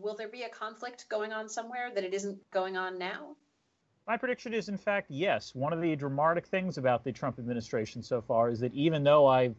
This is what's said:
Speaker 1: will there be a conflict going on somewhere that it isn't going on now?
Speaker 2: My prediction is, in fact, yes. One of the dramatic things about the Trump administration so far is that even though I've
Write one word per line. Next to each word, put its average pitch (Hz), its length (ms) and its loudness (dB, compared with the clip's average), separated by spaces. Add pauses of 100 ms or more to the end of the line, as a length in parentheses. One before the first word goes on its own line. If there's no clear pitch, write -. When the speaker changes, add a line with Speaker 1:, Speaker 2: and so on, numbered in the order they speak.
Speaker 1:
will 214 120 -4
there 214 140 -8
be 247 140 -12
a 226 80 -8
conflict 226 580 -12
going 214 240 -4
on 220 160 -6
somewhere 240 460 -6
that 196 100 -2
it 185 80 -4
isn't 196 260 -4 (120)
going 190 260 -2
on 185 220 -4
now? 214 380 -10 (680)
Speaker 2:
My 220 120 0
prediction 247 340 -4
is, 214 160 -2
in 202 80 -4
fact, 202 340 -2
yes. 143 440 -2
One 135 180 -2
of 165 80 -2
the 165 160 0
dramatic 147 500 0
things 185 300 -2
about 127 260 2
the 135 80 -4
Trump 127 280 -4
administration 117 640 -4
so 120 180 -2
far 117 300 4
is 113 100 -2
that 123 140 -2
even 151 280 2
though 143 240 8
I've 127 320 6